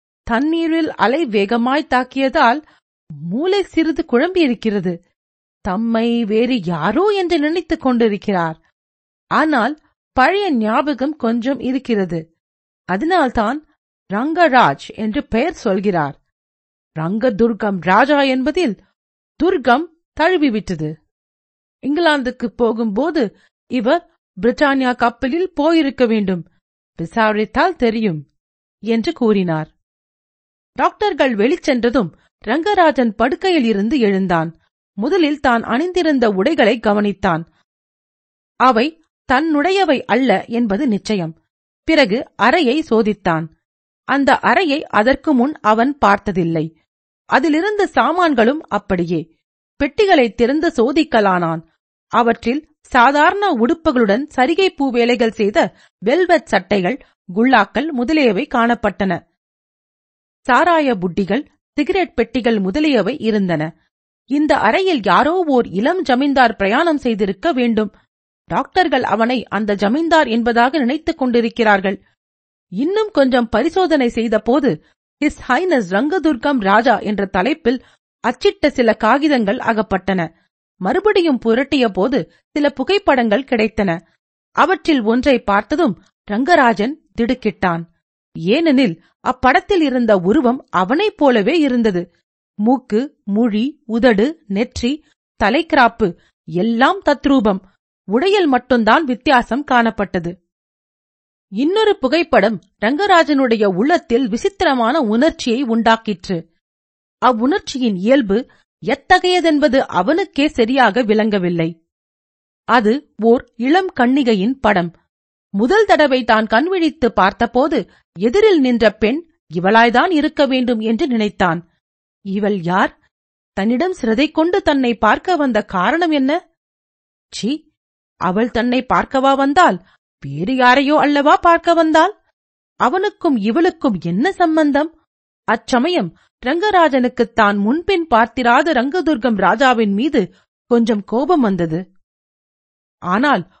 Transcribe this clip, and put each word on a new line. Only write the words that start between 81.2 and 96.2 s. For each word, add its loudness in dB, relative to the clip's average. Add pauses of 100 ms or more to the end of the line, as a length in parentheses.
புரட்டிய 0
போது -2 (200)
சில 0
புகைப்படங்கள் 0
கிடைத்தன. -2 (520)
அவற்றில் 0
ஒன்றை 0
பார்த்ததும் -2 (280)
ரங்கராஜன் 0 (200)
திடுக்கிட்டான். -2 (560)
ஏனெனில், 0 (260)
அப்படத்தில் 0
இருந்த 2
உருவம் 0
அவனைப் -2
போலவே 2
இருந்தது. -2 (400)
மூக்கு, -2
முழி, -2
உதடு, 0
நெற்றி, -4 (400)
தலைக்கிராப்பு 2 (280)